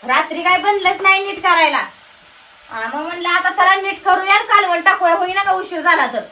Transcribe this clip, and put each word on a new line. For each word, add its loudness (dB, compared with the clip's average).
रात्री -2
काय 2
बनलंच 0
नाही 2
नीट -8
करायला. 2
हा, -10
मग -6
म्हणलं -6
आता 2
चला 4
नीट -8
करूया 2
आणि 0
कालवण 0
टाकूया, 2
होईना -2
का 0
उशीर -4
झाला 2
तर. -6